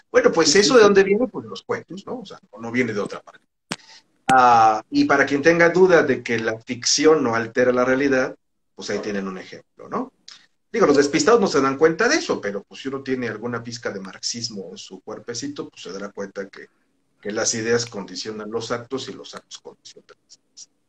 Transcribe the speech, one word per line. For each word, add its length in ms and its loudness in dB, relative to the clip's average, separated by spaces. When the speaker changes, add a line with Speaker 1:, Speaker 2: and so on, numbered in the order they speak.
Speaker 1:
Bueno, 220 4
pues 180 2
Speaker 2:
Sí, 80 4
Speaker 1:
eso 100 4
Speaker 2:
sí, 60 4
Speaker 1:
de 60 8
Speaker 2:
sí. 20 8
Speaker 1:
dónde 200 6
viene, 240 0
pues 180 -12
los 180 -16
cuentos, 420 -10
¿no? 140 -10
O 60 -18
sea, 120 -20
no, 60 -20
no 120 -12
viene 220 -2
de 60 -4
otra 220 -8
parte. 240 -20
Ah, 600 6
y 160 2
para 200 2
quien 160 -2
tenga 280 4
duda 340 6
de 180 -2
que 180 -4
la 200 -4
ficción 640 2
no 120 0
altera 360 0
la 140 0
realidad, 500 0
pues 140 -12
ahí 100 -4
tienen 280 -6
un 100 -10
ejemplo, 500 -20
¿no? 240 -8
Digo, 160 2
los 120 4
despistados 420 4
no 80 2
se 140 0
dan 160 0
cuenta 320 2
de 60 2
eso, 260 -4
pero 220 -8
pues 180 -20
si 80 -10
uno 120 -8
tiene 280 -6
alguna 340 -8
pizca 280 -10
de 100 -10
marxismo 720 -10
en 60 -18
su 220 -18
cuerpecito, 680 -12
pues 140 -20
se 100 -14
dará 180 -12
cuenta 380 -12
que, 180 -20
que 100 -10
las 240 -4
ideas 300 -2
condicionan 640 -12
los 200 -8
actos 360 -8
y 60 -12
los 200 -18
actos 260 -20
condicionan 500 -20
las 120 -20
ideas. 320 -20